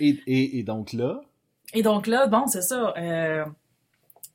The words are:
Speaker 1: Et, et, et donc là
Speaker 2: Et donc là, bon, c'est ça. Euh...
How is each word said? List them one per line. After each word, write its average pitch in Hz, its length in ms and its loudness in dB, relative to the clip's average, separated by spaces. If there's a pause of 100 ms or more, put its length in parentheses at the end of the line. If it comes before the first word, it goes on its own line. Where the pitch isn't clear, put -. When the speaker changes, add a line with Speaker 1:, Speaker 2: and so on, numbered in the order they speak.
Speaker 1:
Et, 147 260 4
et, 131 320 2
et 113 60 -4
donc 107 280 -6
là 135 280 -2 (540)
Speaker 2:
Et 220 80 0
donc 208 260 2
là, 254 180 4
bon, 226 220 4
c'est 180 140 -2
ça. 247 340 -2
Euh... 165 480 -2 (920)